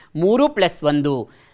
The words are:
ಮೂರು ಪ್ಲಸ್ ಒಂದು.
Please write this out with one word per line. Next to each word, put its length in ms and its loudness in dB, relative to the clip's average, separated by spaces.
ಮೂರು 320 2
ಪ್ಲಸ್ 360 -2
ಒಂದು. 460 -2